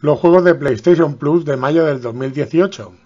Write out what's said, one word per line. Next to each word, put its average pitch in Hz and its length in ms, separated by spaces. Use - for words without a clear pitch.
los 147 160
juegos 180 260
de 175 120
PlayStation 147 580
Plus 147 320
de 143 120
mayo 151 280
del 139 160
dos 117 140
mil 131 180
dieciocho. 147 600